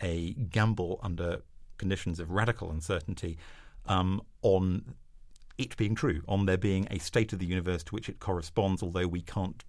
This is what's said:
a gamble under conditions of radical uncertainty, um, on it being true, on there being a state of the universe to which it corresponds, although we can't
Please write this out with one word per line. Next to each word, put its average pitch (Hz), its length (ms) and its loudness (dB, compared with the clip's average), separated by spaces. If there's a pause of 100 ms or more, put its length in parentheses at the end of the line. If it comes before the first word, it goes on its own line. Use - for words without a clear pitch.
a 85 320 -2
gamble 110 680 2
under 87 380 -2 (380)
conditions 92 420 0
of 85 100 -6
radical 101 400 2
uncertainty, 82 680 -4 (480)
um, 92 340 2 (220)
on 92 520 4 (640)
it - 220 -4
being 110 160 4
true, 95 340 0
on 101 160 4
there 92 140 6
being 95 320 2
a 95 80 -4
state 110 340 2
of 101 60 -2
the 90 80 -2
universe 90 380 0
to - 100 -8
which - 160 -6
it - 100 -12
corresponds, 95 600 0
although 90 240 0
we 87 160 0
can't - 460 -4